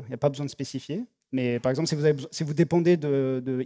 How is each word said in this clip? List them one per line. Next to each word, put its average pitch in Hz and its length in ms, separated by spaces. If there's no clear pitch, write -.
il 110 40
n'y 127 60
a 120 40
pas 147 120
besoin 139 160
de 135 60
spécifier. 143 520
Mais 123 260
par - 100
exemple, 156 200
si 165 60
vous 147 100
avez 151 80
beso-, 143 180
si - 140
vous 151 80
dépendez 170 420
de, 135 480
de 127 220